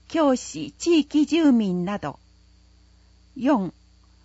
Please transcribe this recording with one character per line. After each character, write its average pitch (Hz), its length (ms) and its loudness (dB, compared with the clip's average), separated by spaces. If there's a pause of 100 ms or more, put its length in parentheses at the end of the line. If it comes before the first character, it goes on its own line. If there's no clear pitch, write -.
教 285 260 2
師、 - 380 -12
地 330 260 0
域 294 260 0
住 294 280 2
民 180 320 0
な 202 140 -6
ど。 143 200 -10 (1160)
四、 233 360 0 (520)